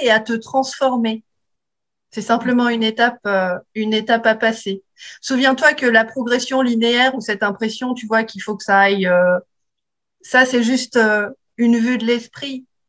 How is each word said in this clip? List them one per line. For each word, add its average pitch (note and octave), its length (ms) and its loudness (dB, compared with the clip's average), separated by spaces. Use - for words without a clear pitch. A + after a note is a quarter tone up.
et A#3+ 80 2
à A3 100 4
te A3 120 -6
transformer. A#3 920 -2
C'est G#3+ 120 -8
simplement A#3+ 460 0
une A#3 140 -2
étape, A#3 440 0
euh, F#3 320 0
une A3 200 -2
étape A3+ 320 0
à A3 80 4
passer. A3 500 -4
Souviens-toi C4+ 540 2
que C#4+ 120 -2
la A3+ 180 4
progression A#3+ 580 -2
linéaire A#3+ 520 2
ou C4 60 -8
cette G#3+ 220 -6
impression, A3 520 -4
tu A#3+ 120 -12
vois, A3 160 0
qu'il A3 200 -10
faut G#3+ 140 -8
que F#3+ 80 -14
ça G3 140 4
aille, G3 280 2
euh, F3+ 320 2
ça, B3+ 260 2
c'est B3 160 0
juste, B3 340 -2
euh, G#3+ 340 2
une A#3 200 4
vue A#3 220 0
de G#3+ 60 -6
l'esprit. B3+ 640 -4